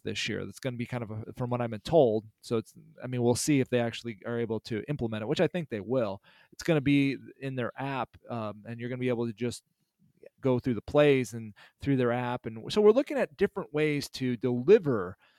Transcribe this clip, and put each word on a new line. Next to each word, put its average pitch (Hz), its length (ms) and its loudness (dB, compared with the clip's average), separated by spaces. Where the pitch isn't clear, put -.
this 104 240 -6
year. 98 160 -6
That's 98 160 -14
gonna 123 160 -8
be 120 100 -6
kind 123 160 -6
of 107 100 -10
a, 107 120 -10
from 123 120 -4
what 123 120 -2
I've 120 80 -2
been 110 100 -8
told. 113 460 4
So 120 160 -4
it's, - 160 -6
I 127 60 -12
mean, 123 160 -2
we'll 120 120 6
see 143 260 2
if 120 80 -2
they 123 100 2
actually 117 460 -6
are 117 120 -4
able 110 240 -4
to 110 280 -6
implement 113 320 -4
it, 107 60 -8
which 147 120 -2
I 165 80 2
think 170 220 -6
they 110 100 -6
will. 104 420 -2
It's - 100 -20
gonna 156 200 2
be 139 340 2
in 135 160 -8
their 120 220 -4
app, 135 400 -6
um, 107 380 -6
and 117 140 -10
you're 120 80 -6
gonna 123 100 -6
be 127 80 0
able 120 200 0
to 117 40 -4
just 117 320 -4
go 127 180 2
through 127 140 0
the 101 80 -2
plays 143 500 4
and 113 220 -14
through 139 160 2
their 123 160 2
app. 123 360 -4
And 113 220 -10
so 208 120 2
we're 208 100 10
looking 285 260 2
at - 200 -4
different 190 360 -4
ways 147 360 0
to 127 260 -2
deliver 123 800 2